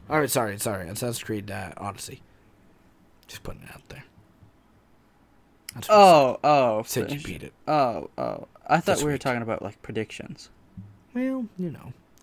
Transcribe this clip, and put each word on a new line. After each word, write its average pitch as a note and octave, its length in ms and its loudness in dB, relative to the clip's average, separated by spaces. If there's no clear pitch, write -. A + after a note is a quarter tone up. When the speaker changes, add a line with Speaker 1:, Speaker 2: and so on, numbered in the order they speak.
Speaker 1:
All D#3 120 0
right, C3+ 100 0
sorry, G#2+ 280 -2
sorry, F#2+ 300 -6
Assassin's A#2 340 -8
Creed, G#2 280 -8
uh, G2+ 260 -10
Odyssey. - 440 -12
Just - 160 -18
putting - 200 -12
it - 100 -18
out - 160 -20
there. - 160 -16
That's A#2 140 -14
what G#3+ 80 6
I G#3 40 12
Speaker 2:
Oh, D3+ 320 10
Speaker 1:
said. - 80 -6
Speaker 2:
oh, A#2+ 360 4
Speaker 1:
Said - 180 -2
you B2 40 -8
Speaker 2:
finish- - 40 -14
Speaker 1:
beat E2+ 180 -12
it. - 100 -16
Speaker 2:
Oh, B2 500 0
oh. - 300 -6
I D#3+ 140 0
thought F3+ 160 0
Speaker 1:
This - 60 -2
Speaker 2:
we D3 60 0
were D3 40 0
Speaker 1:
week. C3+ 100 -4
Speaker 2:
talking B2 200 -2
about, A2 200 -6
like, - 200 -12
predictions. - 640 -10
Speaker 1:
Well, C4 320 -4
you F3+ 120 -6
know, - 220 -14